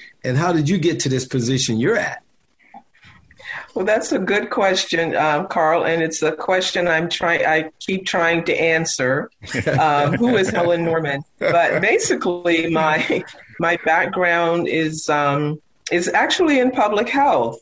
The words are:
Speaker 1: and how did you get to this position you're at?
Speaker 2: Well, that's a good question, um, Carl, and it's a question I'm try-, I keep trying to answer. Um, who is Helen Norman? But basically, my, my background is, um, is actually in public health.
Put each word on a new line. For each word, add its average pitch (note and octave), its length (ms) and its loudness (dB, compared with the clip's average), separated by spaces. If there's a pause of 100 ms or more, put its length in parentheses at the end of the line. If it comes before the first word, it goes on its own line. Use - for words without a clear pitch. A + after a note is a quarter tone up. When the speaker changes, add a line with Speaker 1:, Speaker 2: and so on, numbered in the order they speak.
(240)
Speaker 1:
and B2+ 120 -2
how F3 160 2
did D3+ 160 0
you F#3+ 100 0
get E3 220 0
to - 80 -4
this C3 180 -2
position B2 520 -2
you're F3+ 180 0
at? E2 280 -6 (1500)
Speaker 2:
Well, F#3 80 -2
that's G#3+ 260 0
a C#4 80 0
good G#3 320 -2
question, F#3 640 0
um, D3+ 320 0
Carl, D#3+ 380 2
and E3 180 0
it's D#3+ 200 -4
a D#3+ 100 0
question F#3 560 -2
I'm E3 200 0
try-, E3+ 360 -2
I D#3 340 0
keep F#3+ 260 -4
trying E3+ 420 0
to - 140 0
answer. D#3+ 680 0 (480)
Um, D3 360 2
who A#3+ 220 2
is F#3+ 120 2
Helen E3+ 340 0
Norman? D#3+ 400 -2 (160)
But E3+ 440 2
basically, F3 840 0
my, D#3+ 540 0 (380)
my E3+ 240 2
background E3+ 840 2
is, D#3 420 -2
um, D3 520 0 (320)
is F3 160 0
actually C#4+ 500 2
in B3+ 140 2
public G#3+ 360 0
health. D#3+ 540 0